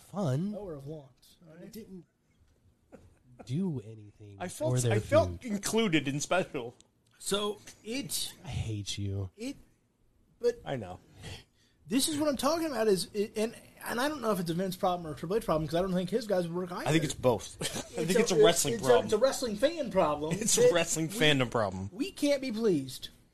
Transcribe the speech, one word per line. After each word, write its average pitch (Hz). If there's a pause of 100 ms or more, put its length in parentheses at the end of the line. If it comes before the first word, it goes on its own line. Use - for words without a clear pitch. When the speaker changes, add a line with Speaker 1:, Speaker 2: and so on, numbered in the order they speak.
(100)
Speaker 1:
fun. 170
Speaker 2:
Power 202
of 139
wands, 147
all 175
Speaker 1:
But 170
Speaker 2:
right? 190
Speaker 1:
it -
didn't 190 (1400)
do 151
anything 104
Speaker 3:
I 180
Speaker 1:
for 302
Speaker 3:
felt, 123
Speaker 1:
their 120
Speaker 3:
I -
felt 285
Speaker 1:
feud. 226
Speaker 3:
included 190
in 143
special. 143 (420)
Speaker 2:
So 208 (260)
it, 226 (120)
Speaker 1:
I 156
hate 104
you. 98
Speaker 2:
it, 262 (880)
but 240
Speaker 3:
I 147
know. 101 (880)
Speaker 2:
this 254
is 302
what 302
I'm 269
talking 320
about. 226
Is 196
it, 208
and, 220 (340)
and 226
I 277
don't 302
know 226
if 190
it's 170
a 165
Vince 185
problem 175
or 151
a -
Triple 180
H 226
problem 156
'cause 170
I 175
don't 190
think 180
his 220
guys 185
would 165
work 180
either. 147
Speaker 3:
I 143
think 156
it's 151
both. -
<laughs> -
I -
think 190
Speaker 2:
a, -
Speaker 3:
it's -
a -
wrestling 175
Speaker 2:
it's 208
Speaker 3:
problem. 240
Speaker 2:
a, -
it's 220
a 214
wrestling 247
fan 294
problem. 156
Speaker 3:
It's 220
a -
Speaker 2:
that -
Speaker 3:
wrestling 160
Speaker 2:
we, -
Speaker 3:
fandom 139
problem. 98
Speaker 2:
we 311
can't 285
be 262
pleased. 175 (240)